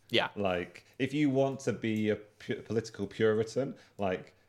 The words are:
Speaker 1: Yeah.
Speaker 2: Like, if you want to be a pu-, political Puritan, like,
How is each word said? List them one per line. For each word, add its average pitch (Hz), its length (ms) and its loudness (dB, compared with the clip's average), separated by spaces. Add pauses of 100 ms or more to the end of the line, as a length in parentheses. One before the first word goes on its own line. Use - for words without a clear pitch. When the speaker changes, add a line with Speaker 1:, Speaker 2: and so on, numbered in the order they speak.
(100)
Speaker 1:
Yeah. 110 260 4
Speaker 2:
Like, 90 480 -2 (140)
if 131 140 -2
you 147 160 2
want 135 320 2
to 120 120 -2
be 107 380 0
a 104 60 2
pu-, - 460 -10
political 107 460 -4
Puritan, 110 640 2 (240)
like, 95 360 -4 (140)